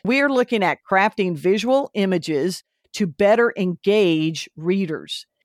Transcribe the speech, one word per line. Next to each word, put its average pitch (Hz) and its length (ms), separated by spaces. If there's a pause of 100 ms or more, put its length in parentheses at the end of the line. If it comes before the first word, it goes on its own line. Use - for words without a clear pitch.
We 254 160
are 285 100
looking 247 320
at 156 260
crafting 190 460
visual 214 600
images 180 680 (300)
to 208 160
better 214 480
engage 175 1000
readers. 160 720 (180)